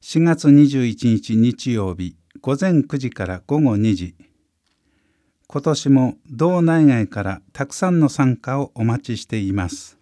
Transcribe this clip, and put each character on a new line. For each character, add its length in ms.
四 180
月 320
二 160
十 200
一 180
日 320
日 360
曜 220
日、 220
午 200
前 220
九 160
時 120
か 160
ら 200
午 140
後 160
二 180
時。 220
今 160
年 280
も 260
道 320
内 240
外 220
か 160
ら 200
た 160
く 60
さ 160
ん 100
の 80
参 280
加 220
を 160
お 80
待 180
ち 160
し 100
て 120
い 140
ま 160
す。 340